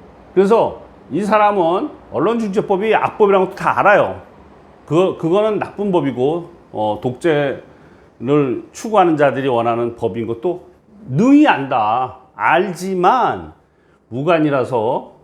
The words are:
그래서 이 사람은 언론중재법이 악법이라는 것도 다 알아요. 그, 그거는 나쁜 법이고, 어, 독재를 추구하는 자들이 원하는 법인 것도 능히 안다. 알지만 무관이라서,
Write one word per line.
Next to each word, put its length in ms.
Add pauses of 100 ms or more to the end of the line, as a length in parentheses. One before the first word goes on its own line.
(340)
그래서 480 (300)
이 120
사람은 640 (220)
언론중재법이 800
악법이라는 540
것도 80
다 240
알아요. 420 (640)
그, 320
그거는 420
나쁜 320
법이고, 600 (200)
어, 300
독재를 640 (1080)
추구하는 460
자들이 300
원하는 480
법인 320
것도 400 (420)
능히 380
안다. 720 (160)
알지만 1200 (560)
무관이라서, 1040 (100)